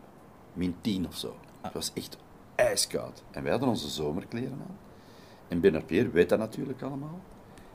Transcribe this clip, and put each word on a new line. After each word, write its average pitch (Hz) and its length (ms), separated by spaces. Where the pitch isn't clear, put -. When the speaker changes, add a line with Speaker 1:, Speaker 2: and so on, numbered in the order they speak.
Speaker 1:
min 87 280
tien 95 260
of 78 100
zo. - 120
Speaker 2:
Ah. - 60
Speaker 1:
Het - 100
was - 220
echt - 220
ijskoud. 95 760
En - 120
wij 69 80
hadden 127 180
onze 78 200
zomerkleren 107 680
aan. 185 80
En 87 120
Bernard 82 260
Pierre 113 240
weet - 180
dat 104 100
natuurlijk 127 440
allemaal. 143 380